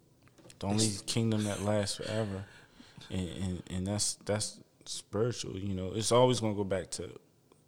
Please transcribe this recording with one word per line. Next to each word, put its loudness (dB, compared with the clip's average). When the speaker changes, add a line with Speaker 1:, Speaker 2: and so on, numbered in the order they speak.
Speaker 1:
They -4
Speaker 2:
only 4
Speaker 1:
s- -2
Speaker 2:
kingdom 2
that 0
lasts 2
forever, -2
and, -2
and, -4
and -4
that's, 0
that's -4
spiritual. -4
You -2
know, -4
it's 0
always 8
gonna 0
go 0
back -2
to -10